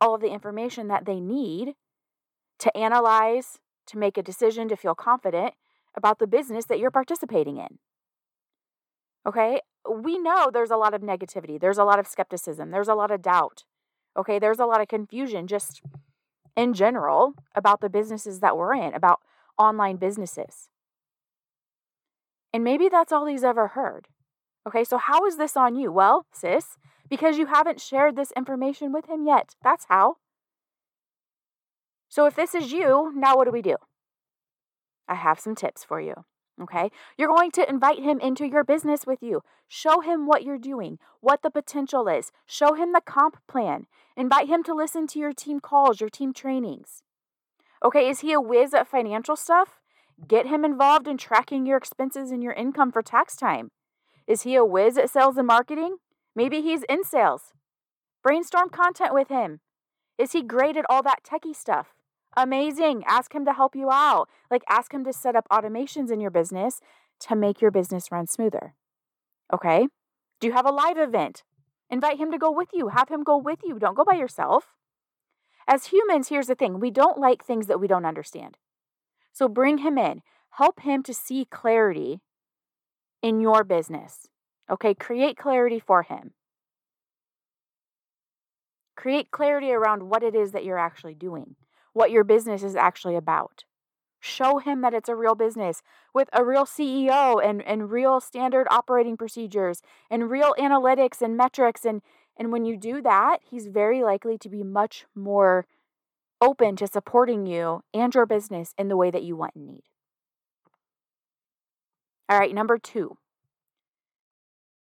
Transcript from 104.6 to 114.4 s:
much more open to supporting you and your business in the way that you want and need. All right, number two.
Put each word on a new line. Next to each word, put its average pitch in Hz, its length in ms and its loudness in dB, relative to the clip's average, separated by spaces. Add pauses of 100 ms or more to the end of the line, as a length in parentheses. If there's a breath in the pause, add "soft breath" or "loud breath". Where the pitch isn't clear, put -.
much 202 420 -4 (100)
more 196 520 2 (720)
open 233 360 2
to 202 100 -4
supporting 226 580 0
you 170 380 -4 (100)
and 240 220 -2
your 247 100 4
business 208 540 -4
in 202 100 -4
the 196 80 0
way 180 140 4
that 170 140 -4
you 170 120 -10
want 160 200 -10
and 143 100 -18
need. 135 160 -20 (2500)
All 202 100 4
right, 196 160 2
number 226 240 0
two. - 400 -8 (1700)